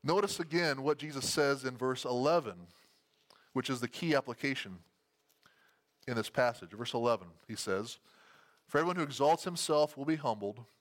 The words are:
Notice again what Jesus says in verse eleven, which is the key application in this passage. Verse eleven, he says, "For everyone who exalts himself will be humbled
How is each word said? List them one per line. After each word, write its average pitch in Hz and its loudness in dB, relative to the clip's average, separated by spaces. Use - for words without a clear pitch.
Notice 185 0
again 156 0
what 143 2
Jesus 139 -6
says 139 4
in 127 -4
verse 127 0
eleven, 127 2
which 131 -2
is 123 -2
the 123 -2
key 160 0
application 123 -2
in 123 -4
this 110 -2
passage. 117 0
Verse 117 -8
eleven, 117 0
he 113 -10
says, 107 -4
"For 147 2
everyone 175 2
who 175 0
exalts 147 2
himself 156 2
will 135 -8
be 160 2
humbled 113 -4